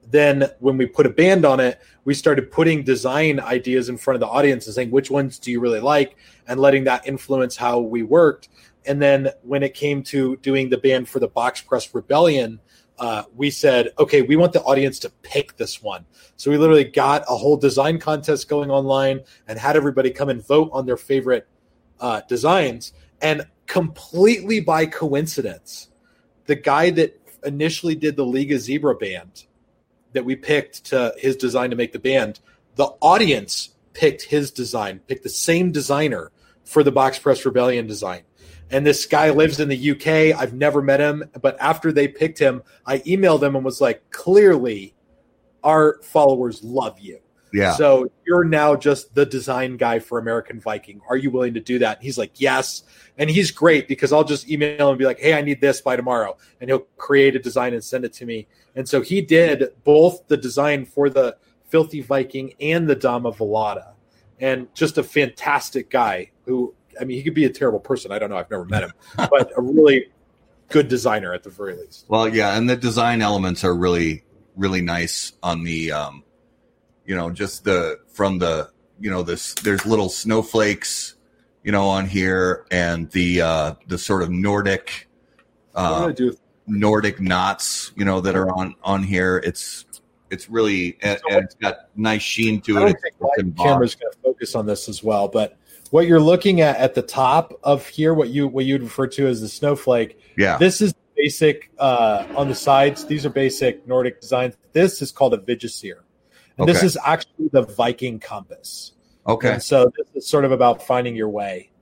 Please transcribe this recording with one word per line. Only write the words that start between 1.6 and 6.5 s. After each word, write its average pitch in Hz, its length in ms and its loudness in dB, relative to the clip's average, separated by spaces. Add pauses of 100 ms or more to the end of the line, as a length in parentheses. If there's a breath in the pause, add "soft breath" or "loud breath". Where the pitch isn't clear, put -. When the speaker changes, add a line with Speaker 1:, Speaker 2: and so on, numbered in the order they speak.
Speaker 1:
we 139 100 0
started 139 380 0
putting 160 320 2
design 135 560 0
ideas 123 480 -2
in 123 100 -8
front 135 160 -2
of 120 60 -2
the 110 80 -2
audience 131 380 0
and 110 80 -14
saying, 120 180 -4
"Which 135 180 0
ones 135 300 -4
do 120 100 -10
you 120 80 -2
really 117 220 -2
like?" 143 360 0 (300 soft breath)
and 127 140 -4